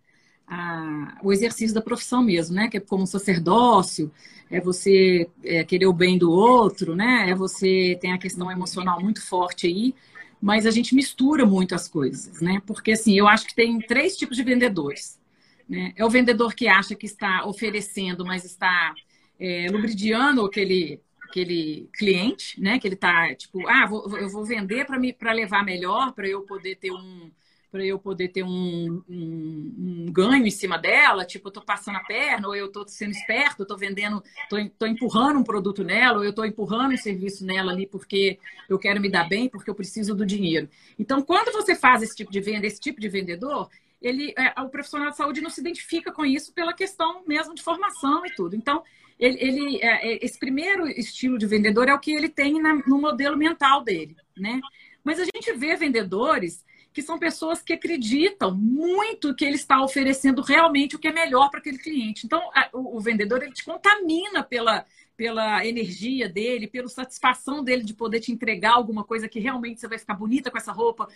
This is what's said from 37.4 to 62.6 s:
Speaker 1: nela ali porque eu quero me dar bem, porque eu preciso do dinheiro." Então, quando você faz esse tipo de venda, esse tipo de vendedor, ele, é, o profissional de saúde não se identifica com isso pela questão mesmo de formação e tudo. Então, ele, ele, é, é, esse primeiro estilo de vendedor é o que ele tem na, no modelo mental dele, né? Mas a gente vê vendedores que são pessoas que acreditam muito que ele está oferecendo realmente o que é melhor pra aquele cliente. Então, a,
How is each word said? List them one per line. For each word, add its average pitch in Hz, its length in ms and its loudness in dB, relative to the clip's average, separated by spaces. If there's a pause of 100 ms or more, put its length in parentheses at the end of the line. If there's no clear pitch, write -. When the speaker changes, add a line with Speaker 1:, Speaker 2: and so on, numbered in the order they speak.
Speaker 1:
nela 185 240 -2
ali 185 160 -4
porque 196 540 0 (280)
eu 190 100 2
quero 202 220 2
me 202 80 2
dar 170 200 2
bem, 226 200 0
porque 214 220 -10
eu 202 40 -4
preciso 208 420 -6
do 208 100 0
dinheiro." 165 420 0 (300)
Então, 269 240 0
quando 415 300 2
você 392 240 2
faz 247 260 6
esse 220 140 -8
tipo 190 160 -14
de 196 80 -2
venda, 208 260 -2
esse 214 140 -6
tipo 294 200 -8
de 208 80 -6
vendedor, 190 600 -6 (340)
ele, 262 340 -4
é, 254 260 0
o 262 60 -8
profissional 294 420 -6
de - 60 -10
saúde 294 240 -4
não 311 100 -8
se - 100 -12
identifica 330 500 -6
com 311 140 -4
isso 285 280 -2
pela 339 200 -4
questão 359 540 -4
mesmo 311 280 -2
de - 80 -16
formação 339 640 -2
e 349 80 -12
tudo. 180 220 -6
Então, 285 260 -2 (360)
ele, 254 220 2
ele, 269 420 0
é, 226 320 0
é, 226 100 -6
esse - 140 -6
primeiro 311 500 -2
estilo 254 500 -4
de 214 80 0
vendedor 214 420 4
é 285 60 6
o 285 60 2
que 302 120 -4
ele 302 160 0
tem 294 320 0
na, 311 140 2 (120)
no 277 120 6
modelo 285 380 0
mental 285 480 2
dele, 160 320 -6 (200)
né? 220 240 -6 (440)
Mas 320 160 -2
a 359 40 0
gente 440 280 -4
vê 302 240 -2
vendedores 226 880 0 (280)
que 294 100 -6
são 320 160 -6
pessoas 330 440 -4
que - 100 -4
acreditam 285 840 0
muito 311 800 0
que - 100 -2
ele 285 100 0
está 269 280 2
oferecendo 269 600 2
realmente 294 540 4
o - 20 -10
que - 100 -4
é 311 40 0
melhor 285 380 4
pra 302 100 -10
aquele 269 180 -10
cliente. 233 480 -6
Então, 330 280 -2
a, 262 180 2